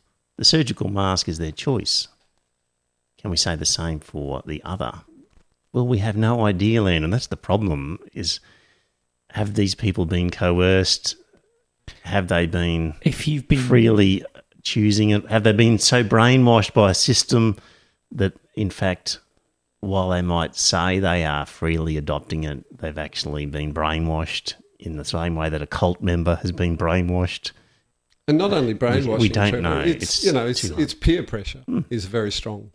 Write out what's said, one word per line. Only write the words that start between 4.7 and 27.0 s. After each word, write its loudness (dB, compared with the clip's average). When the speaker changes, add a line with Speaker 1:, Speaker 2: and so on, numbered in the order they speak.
Speaker 1:
Well, 0
we 0
have -2
no 2
idea, 2
Landon. 2
That's -2
the -8
problem, -2
is -6
have -4
these 0
people -2
been 0
coerced? 2
Have -2
they 2
been -2
Speaker 2:
If -2
you've -2
been 4
Speaker 1:
freely 4
choosing 2
it? 2
Have 2
they 6
been 6
so 4
brainwashed 6
by 6
a 2
system 2
that, -2
in -2
fact, -4
while 0
they 0
might 0
say 0
they 2
are -2
freely -2
adopting -6
it, -10
they've -10
actually -8
been -6
brainwashed -4
in -10
the -10
same -4
way -4
that -4
a -10
cult -2
member 0
has -6
been -2
brainwashed? -2